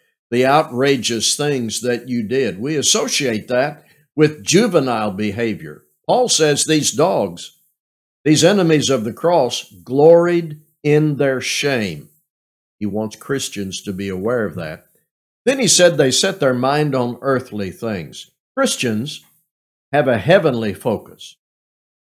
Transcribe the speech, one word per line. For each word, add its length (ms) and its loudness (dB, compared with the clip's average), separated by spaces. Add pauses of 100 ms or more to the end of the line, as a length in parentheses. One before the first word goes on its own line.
(300)
the 160 2
outrageous 920 0
things 460 -4
that 260 -4
you 140 -4
did. 380 -2
We 160 -6
associate 720 -2
that 380 -2 (300)
with 280 2
juvenile 720 2
behavior. 720 -6 (200)
Paul 240 2
says 360 2
these 260 2
dogs, 640 -2 (720)
these 180 4
enemies 460 4
of 160 0
the 80 -6
cross, 580 -2 (140)
gloried 720 4 (240)
in 320 2
their 240 0
shame. 680 -4 (680)
He 80 -8
wants 300 -6
Christians 680 -8
to 100 -8
be 160 -8
aware 340 -4
of 120 -6
that. 280 -10 (600)
Then 140 0
he 100 0
said 260 6
they 160 4
set 300 -2
their 120 2
mind 400 0
on 280 -4
earthly 500 -4
things. 580 -8 (240)
Christians 680 -4 (680)
have 160 2
a 80 2
heavenly 560 2
focus. 640 -8 (680)